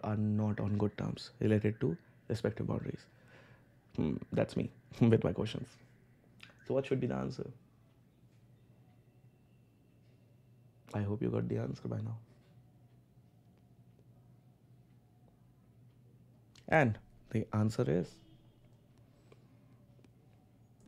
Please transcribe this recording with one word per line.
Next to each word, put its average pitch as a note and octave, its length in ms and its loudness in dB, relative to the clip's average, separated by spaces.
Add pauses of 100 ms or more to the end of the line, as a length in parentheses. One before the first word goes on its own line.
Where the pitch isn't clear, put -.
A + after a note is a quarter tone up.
are G#2+ 120 0
not G#2+ 440 0
on G#2 160 0
good G#2 220 0
terms - 320 -6 (100)
related G#2+ 400 2
to E3 160 0 (320)
respective - 380 -2
boundaries. - 400 -4 (880)
Hmm, D2+ 200 0 (160)
that's - 240 0
me - 140 -2 (160)
<laughs> - 140 -4
with A#2 240 6
my - 80 2
questions. - 360 -4 (1000)
So - 80 -2
what C#3 120 0
should C3 140 0
be B2 60 -2
the A#2+ 100 -2
answer? C3 340 -6 (3500)
I G#2 100 -2
hope G#2 200 -2
you A#2+ 80 2
got A#2 180 0
the A#2 100 -2
answer A#2+ 300 -6
by - 100 -4
now. A2+ 200 -6 (4000)
And C3+ 300 6 (320)
the A2 220 -2
answer G#2+ 360 2
is, - 260 0 (2750)